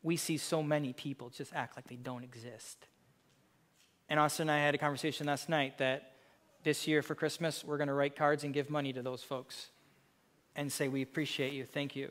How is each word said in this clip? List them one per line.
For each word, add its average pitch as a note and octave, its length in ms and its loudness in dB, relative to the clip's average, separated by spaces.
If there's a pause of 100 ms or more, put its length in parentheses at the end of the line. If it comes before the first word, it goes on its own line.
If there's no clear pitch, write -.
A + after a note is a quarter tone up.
we E3 140 2
see D#3+ 220 0
so D#3 240 0
many D3 320 2
people C3 340 -8
just C3+ 240 -12
act C3 240 -6
like B2+ 120 -16
they B2 80 -12
don't B2 280 -8
exist. A#2+ 640 -16 (1200)
And D3+ 100 4
Austin D3+ 300 4
and - 20 4
I D3 140 4
had D3 100 6
a C#3+ 40 2
conversation D3 480 0
last C#3+ 240 -2
night C#3 260 2
that C3 360 0 (500)
this D3+ 260 2
year D3+ 140 6
for D3+ 120 -4
Christmas, D#3 480 -2
we're D3 140 -4
gonna C#3+ 160 2
write C#3+ 240 2
cards D3 260 4
and C#3+ 120 -4
give C#3+ 160 0
money C#3 240 0
to B2+ 80 -6
those B2+ 200 -4
folks - 460 -8 (880)
and C#3+ 160 -2
say, C#3+ 160 0
"We C3+ 140 0
appreciate C#3 500 -2
you. C3+ 140 -6
Thank C#3+ 300 -4
you C#3 140 -6